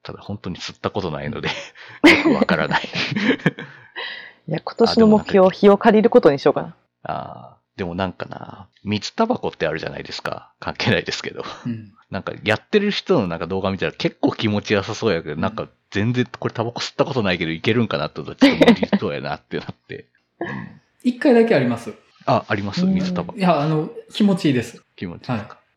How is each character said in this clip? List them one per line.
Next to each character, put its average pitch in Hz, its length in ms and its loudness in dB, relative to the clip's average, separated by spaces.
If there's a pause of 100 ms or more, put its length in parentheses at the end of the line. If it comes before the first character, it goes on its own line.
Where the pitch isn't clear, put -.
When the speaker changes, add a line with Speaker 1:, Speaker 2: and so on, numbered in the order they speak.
Speaker 1:
た - 100 -14
だ - 80 -16
本 101 180 -10
当 - 120 -10
に 82 60 -8
吸 - 180 -12
っ - 40 -20
た 92 120 -2
こ 104 120 -6
と 87 80 -4
な 71 140 -8
い 73 60 -6
の 76 100 -8
で、 - 80 -6 (300)
<laughs> - 260 -14
よ 302 180 8
く 320 80 2
わ - 140 2
か 85 120 0
ら 78 120 0
な - 100 0
い。 - 60 -2
Speaker 2:
<laughs> - 1600 -6
い 156 40 -4
や、 - 80 -4
今 - 160 -12
年 233 240 4
の 220 60 8
目 214 140 6
標、 - 100 -10
Speaker 1:
あ、 - 20 -4
で 196 80 6
も 185 60 8
な 190 40 6
ん - 20 -10
か、 - 60 -12
Speaker 2:
日 202 100 8
を 202 100 8
借 208 180 4
り 220 60 6
る 233 80 6
こ - 100 8
と 151 120 6
に 139 60 -2
し - 60 -10
よ - 80 6
う - 20 0
か 151 80 -4
な。 170 140 -14 (260)
Speaker 1:
あ - 540 -10 (200)
ー、 - 20 -18
で 101 60 -4
も 85 100 -6
な 95 120 0
ん 90 60 -6
か - 140 -10
な、 - 420 -16 (160)
水 101 300 -4
タ 226 120 0
バ 226 100 0
コ 87 120 -6
っ 80 40 -6
て - 140 -4
あ 78 60 -2
る 82 60 -6
じ - 80 -8
ゃ 73 40 -8
な 71 80 -12
い - 60 -10
で - 80 -14
す - 100 -12
か。 - 360 -10
関 - 160 -8
係 - 160 -2
な 90 80 4
い 82 60 -4
で - 80 -6
す - 100 -10
け - 100 -10
ど。 - 120 -10 (220)
Speaker 3:
う - 20 -6
ん。 107 240 -10 (180)
Speaker 1:
な 95 100 -6
ん - 20 -16
か 85 100 -10 (100)
や 107 140 0
っ - 120 -12
て 208 120 4
る 208 100 0
人 185 300 0
の 98 80 0
な 85 80 -4
ん - 20 -8
か 85 80 -6
動 95 140 -4
画 95 100 -2
見 95 80 -4
た 87 80 -2
ら 78 60 -4
結 - 280 -4
構 - 120 0
気 117 160 -2
持 104 140 0
ち - 100 -2
よ 101 100 2
さ 107 120 -8
そ 113 160 -2
う - 20 2
や 82 100 -2
け 76 60 -10
ど、 76 60 -6
Speaker 3:
う - 20 -8
ん。 80 40 -6
Speaker 1:
な 92 100 -2
ん 110 40 -18
か 87 140 -8 (220)
全 107 220 0
然 120 140 0 (120)
こ 123 100 -4
れ - 60 -6
タ 113 100 -2
バ 117 80 -6
コ - 80 -10
吸 - 120 -8
っ - 40 -20
た 139 80 2
こ 170 80 -6
と 123 100 -2
な 98 100 0
い 87 60 -2
け 87 60 -2
ど 80 60 -4
い 80 100 -6
け 113 140 0
る 120 80 2
ん 107 60 -2
か 78 100 -4
な 73 100 -4
っ - 40 -10
て - 80 -10
思 - 120 -12
っ - 20 -12
た - 120 4
ら 269 60 6
ち - 20 -2
ょ - 20 -6
っ - 40 0
と - 120 8
無 - 80 4
理 - 180 0
そ 101 120 -2
う 73 40 -6
や 64 60 -6
な 71 160 -6
っ - 60 -16
て - 160 -8
な - 120 -8
っ - 40 -16
て。 - 320 -18 (340)
う 339 40 -6
ん。 - 40 -10 (540)
Speaker 3:
一 247 160 -2
回 269 160 6
だ 226 100 8
け 226 100 4
あ 151 40 4
り 127 80 2
ま 120 120 0
す。 - 140 -12 (320)
Speaker 1:
あ、 120 240 2
あ 110 60 0
り 98 80 -4
ま 101 120 -6
す？ 175 100 0
Speaker 2:
う 185 40 2
ん。 190 60 2
Speaker 1:
水 185 200 -2
タ 175 80 -2
バ 175 100 -8
コ。 - 60 -16
Speaker 3:
い 196 40 -2
や、 170 180 4
あ 147 80 0
の、 156 220 -2 (220)
気 - 100 -2
持 196 140 4
ち 180 100 -2
い 147 40 4
い 127 40 2
で 120 80 0
す。 - 200 -14 (140)
Speaker 1:
気 104 100 -10
持 85 120 -10
ち - 100 -16
い 131 40 -2
い 117 40 -2
で 104 60 -6
す 107 60 -14
か？ - 60 -20
Speaker 3:
は - 40 -20
い。 - 0 - (180)